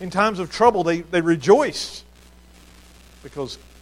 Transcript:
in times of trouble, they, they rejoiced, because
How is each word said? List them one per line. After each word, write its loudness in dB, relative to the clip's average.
in -10
times -2
of -8
trouble, 2
they, -2
they -4
rejoiced, 0
because -12